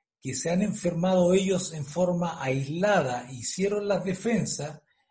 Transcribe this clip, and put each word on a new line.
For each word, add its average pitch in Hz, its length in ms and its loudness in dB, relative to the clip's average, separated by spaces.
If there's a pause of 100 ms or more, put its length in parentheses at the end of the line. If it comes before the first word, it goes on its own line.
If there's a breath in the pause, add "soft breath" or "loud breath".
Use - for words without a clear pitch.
(200)
que 131 140 -6
se - 160 -2
han 185 120 2
enfermado 180 720 2
ellos 190 400 2
en 151 100 -6
forma 175 580 -2
aislada, 139 880 0
hicieron 196 560 -4
las 190 160 0
defensas, 180 760 -2 (300)